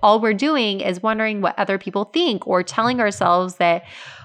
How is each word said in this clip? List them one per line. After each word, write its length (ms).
all 180
we're 140
doing 480
is 220
wondering 380
what 180
other 180
people 280
think 420
or 160
telling 360
ourselves 560
that 280